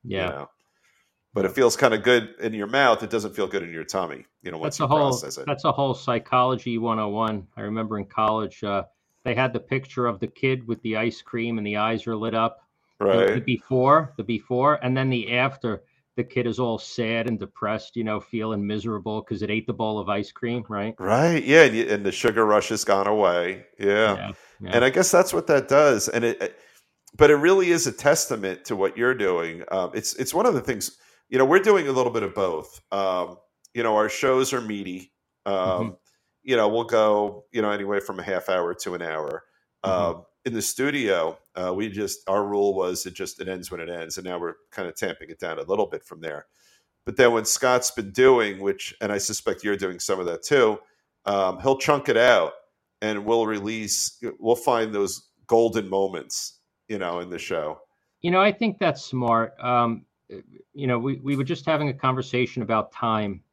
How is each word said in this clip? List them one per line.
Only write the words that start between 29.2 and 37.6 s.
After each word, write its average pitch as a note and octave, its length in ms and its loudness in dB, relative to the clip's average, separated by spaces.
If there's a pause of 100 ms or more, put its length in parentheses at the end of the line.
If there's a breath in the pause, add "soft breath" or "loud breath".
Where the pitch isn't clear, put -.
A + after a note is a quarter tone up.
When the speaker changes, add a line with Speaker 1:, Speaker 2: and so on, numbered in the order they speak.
Speaker 2:
Um, F#2 220 -2
it's, - 220 -6
it's - 180 -6
one G3 120 2
of A3+ 100 4
the B2 60 -2
things, - 360 -6 (320 soft breath)
you B2 80 0
know, C3+ 80 6
we're E3+ 140 6
doing G3 280 4
a C3+ 60 -2
little B2 180 2
bit A#2 120 -2
of F#2+ 120 -6
both. F2+ 460 -4 (100)
Um, F2+ 460 -2 (360)
you A#2 80 -4
know, A2+ 140 2
our G#2+ 140 4
shows C3 420 2
are B2+ 100 -2
meaty. G2 520 -10 (320)
Um, G2+ 100 -2
Speaker 1:
Mm-hmm. F#2 380 0 (500)
Speaker 2:
you B2+ 140 2
know, G#2+ 100 6
we'll A2+ 160 0
go, G#2 680 2
you A#2 80 0